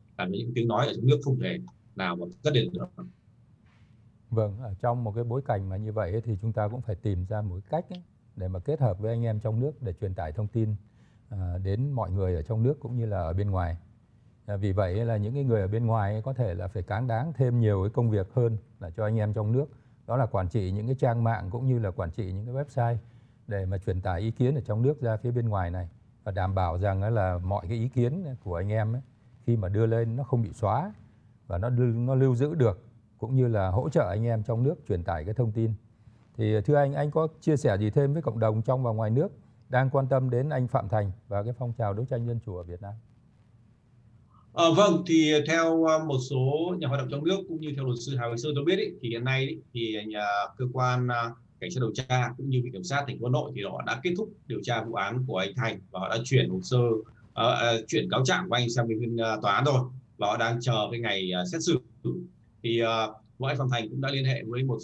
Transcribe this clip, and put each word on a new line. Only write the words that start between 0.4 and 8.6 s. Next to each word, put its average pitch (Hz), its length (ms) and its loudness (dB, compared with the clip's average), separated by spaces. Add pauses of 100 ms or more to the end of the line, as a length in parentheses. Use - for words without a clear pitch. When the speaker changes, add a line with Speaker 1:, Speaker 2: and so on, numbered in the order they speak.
Speaker 1:
tiếng 117 140 2
nói 110 180 2
ở 107 100 -2
trong 110 100 0
nước 143 160 6
không 135 180 0
thể 90 180 -2 (380)
nào 90 200 -2
mà 87 100 -8 (160)
cất 151 120 2
lên 101 180 4
được. 90 320 -8 (1300)
Speaker 2:
Vâng, 107 320 0
ở 107 180 -8
trong 120 240 0
một 107 100 -4
cái 120 100 -2
bối 120 200 -2
cảnh 98 240 -2
mà 95 80 -4
như 107 160 -4
vậy 101 200 -2
ấy, 113 80 0
thì 113 220 -2
chúng 113 100 -2
ta 104 160 0
cũng 120 120 -6
phải 107 140 -4
tìm 92 340 -2
ra 107 140 -4
một 92 160 -4 (120)
cách 165 200 -2
ấy, 180 120 -12 (340)
để 92 120 -6
mà 92 100 -4
kết 139 220 -2